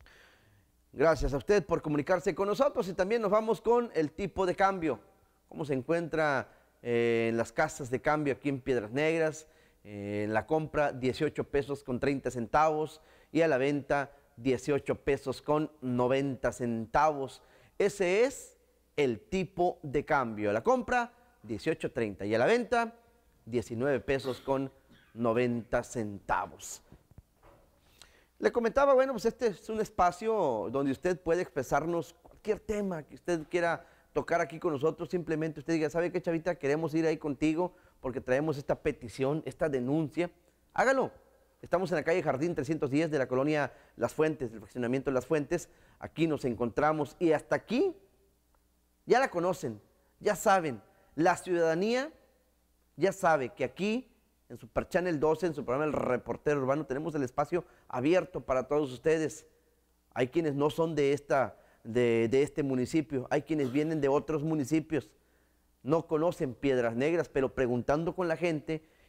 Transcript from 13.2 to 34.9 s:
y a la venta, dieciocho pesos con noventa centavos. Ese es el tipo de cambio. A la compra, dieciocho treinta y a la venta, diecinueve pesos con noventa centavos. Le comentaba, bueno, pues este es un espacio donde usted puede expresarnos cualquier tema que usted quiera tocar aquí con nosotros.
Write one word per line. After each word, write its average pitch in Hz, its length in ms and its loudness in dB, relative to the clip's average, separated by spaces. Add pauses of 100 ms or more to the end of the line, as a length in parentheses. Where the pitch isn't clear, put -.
y 160 100 2
a 165 60 6
la 139 100 4
venta, 139 540 0 (240)
dieciocho 131 600 0
pesos 135 480 -2
con 151 280 0 (100)
noventa 127 680 0
centavos. 127 920 -2 (340)
Ese 190 460 2
es - 340 -4 (380)
el 127 240 0
tipo 175 640 -2
de 143 200 -2
cambio. 113 460 0
A 104 40 2
la 117 100 0
compra, 240 500 0 (300)
dieciocho 113 480 -4
treinta 101 340 -4
y 107 80 0
a 110 60 4
la 123 80 4
venta, 233 480 0 (500)
diecinueve 120 540 -2
pesos 131 420 -4
con 135 300 -2 (420)
noventa 120 680 0
centavos. 98 1000 -6 (1600)
Le 302 120 2
comentaba, 269 420 2
bueno, 262 200 4
pues 226 120 -6
este 226 220 0
es 185 200 -6
un 220 120 -4
espacio 175 920 0
donde 139 220 0
usted 180 280 -2
puede 165 220 0
expresarnos 156 800 -2
cualquier - 380 -6
tema 196 420 -4
que - 140 -20
usted 165 340 -4
quiera 170 380 -2 (260)
tocar 165 280 0
aquí 160 180 -4
con 170 140 0
nosotros. 156 360 -2